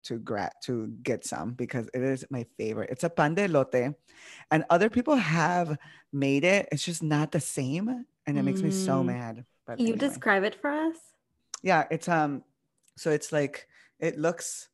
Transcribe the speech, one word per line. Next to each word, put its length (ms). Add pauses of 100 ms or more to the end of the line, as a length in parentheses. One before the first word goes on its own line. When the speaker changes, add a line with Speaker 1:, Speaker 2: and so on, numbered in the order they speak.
Speaker 1:
to 140
gra-, 320 (140)
to 240 (140)
get 220
some 280
because 420
it 80
is 280
my 140 (140)
favorite. 320
It's 140
a 60
pan 240
de 140
elote, 460 (560)
and 180
other 220
people 260
have 640 (340)
made 320
it. 280
It's 120
just 180
not 300
the 80
same, 640 (220)
and 120
it 40
makes 200
me 80
so 320
Speaker 2:
Mm. 40
Speaker 1:
mad. 380 (220)
But 120
Speaker 3:
Can 80
you 80
Speaker 1:
anyway. 140
Speaker 3:
describe 360
it 160
for 100
us? 260 (640)
Speaker 1:
Yeah, 280
it's, 180
um, 340 (540)
so 140
it's 220
like, 360 (320)
it 180
looks 560